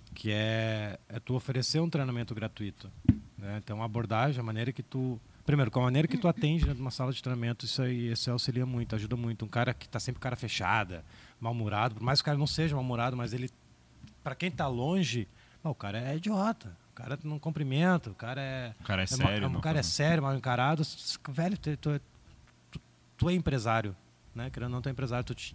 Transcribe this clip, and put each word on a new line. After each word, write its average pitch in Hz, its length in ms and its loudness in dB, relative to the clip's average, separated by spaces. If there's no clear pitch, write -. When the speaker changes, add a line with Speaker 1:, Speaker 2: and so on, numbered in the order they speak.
Speaker 1:
que 107 160 -4
é, 110 680 -2
é 107 120 -8
tu 127 140 -4
oferecer 131 460 0
um 170 100 2
treinamento 123 440 -2
gratuito, 104 560 -8
né? 101 260 -6
Então, 107 200 -4
a - 20 0
abordagem, 117 560 2
a - 20 -4
maneira 113 300 -2
que 117 100 -8
tu, 127 360 -2
primeiro, 139 240 6
com 127 100 2
a 127 40 4
maneira 131 240 6
que 254 100 2
tu 180 100 4
atende 160 360 4
dentro 143 120 2
de 120 40 -8
uma 131 100 -2
sala 131 220 -2
de - 100 -6
treinamento, 120 420 -2
isso 120 180 -2
aí, 120 300 0
isso - 160 -2
aí 120 40 0
auxilia 123 340 0
muito, 120 300 -2
ajuda 107 200 -2
muito. 117 280 -2
Um 104 40 -6
cara 120 240 2
que - 160 -10
tá 113 120 -6
sempre - 200 -6
cara 123 160 -2
fechada, 98 680 0
mal-humorado, 113 540 0
por 107 80 -8
mais 131 180 2
que - 40 -10
o - 20 -2
cara 147 120 2
não 147 80 2
seja 156 280 0
mal-humorado, 127 420 0
mas 120 160 -4
ele, 123 160 -4
pra 135 100 -4
quem 180 160 -2
tá 160 160 -2
longe, 127 600 0
"Não, 160 60 0
o 120 40 -2
cara 101 240 -4
é 135 180 -4
idiota, 190 600 -2
o - 40 -20
cara 135 300 -8
não 151 140 -4
cumprimenta, 151 720 2
o 92 40 -10
cara 127 280 -8
é 131 380 -6
Speaker 2:
O - 40 -16
cara 95 180 2
é - 20 2
Speaker 1:
é - 120 0
ma-, 117 120 2
Speaker 2:
sério, 104 160 2
Speaker 1:
é - 40 2
um - 40 0
Speaker 2:
não - 80 0
Speaker 1:
cara 156 180 2
é 131 40 2
Speaker 2:
faz - 120 0
Speaker 1:
sério, 151 280 4
mal 135 140 2
encarado." 131 460 2
S-, - 360 -4
velho, 165 280 0
tu, 151 200 -2
tu - 140 -2
é, 143 100 0
tu, - 80 -12
tu 170 140 4
é 180 40 6
empresário, 113 600 2
né? 120 160 -8
Querendo 120 200 -6
ou 123 40 -2
não, 123 80 -2
tu 143 60 -4
é 131 40 -2
empresário, 123 320 -2
tu - 120 -6
te, - 180 -12